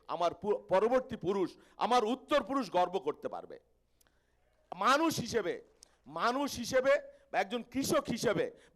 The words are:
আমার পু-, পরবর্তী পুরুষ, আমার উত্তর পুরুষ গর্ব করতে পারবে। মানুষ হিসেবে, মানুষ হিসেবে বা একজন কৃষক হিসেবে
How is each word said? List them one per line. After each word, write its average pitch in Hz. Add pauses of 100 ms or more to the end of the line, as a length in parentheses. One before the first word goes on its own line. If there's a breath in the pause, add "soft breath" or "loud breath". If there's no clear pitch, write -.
আমার 165
পু-, 202
পরবর্তী 233
পুরুষ, 185 (200 soft breath)
আমার 226
উত্তর 262
পুরুষ 269
গর্ব 180
করতে 139
পারবে। 85 (1160)
মানুষ 269
হিসেবে, 190 (440 soft breath)
মানুষ 233
হিসেবে 262 (340 loud breath)
বা 165
একজন 214
কৃষক 269
হিসেবে 170 (260 soft breath)